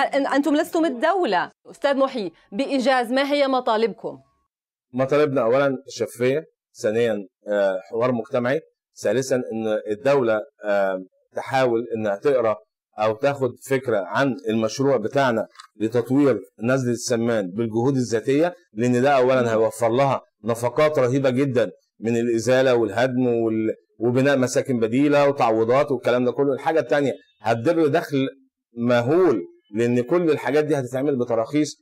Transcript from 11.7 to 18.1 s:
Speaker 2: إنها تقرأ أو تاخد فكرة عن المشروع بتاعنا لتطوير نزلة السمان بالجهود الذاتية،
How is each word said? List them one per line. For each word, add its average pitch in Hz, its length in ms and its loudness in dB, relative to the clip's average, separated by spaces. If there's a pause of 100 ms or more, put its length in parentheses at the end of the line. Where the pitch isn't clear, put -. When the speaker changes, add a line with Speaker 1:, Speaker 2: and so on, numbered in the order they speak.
Speaker 2:
إنها 104 200 -2
تقرأ 117 400 0 (420)
أو 107 160 0
تاخد 135 360 -2 (180)
فكرة 123 380 0
عن 117 300 -2 (120)
المشروع 113 480 0
بتاعنا 113 500 -2 (340)
لتطوير 120 600 2 (240)
نزلة 123 280 0
السمان 113 580 -2
بالجهود 117 460 -2
الذاتية، 127 580 0 (200)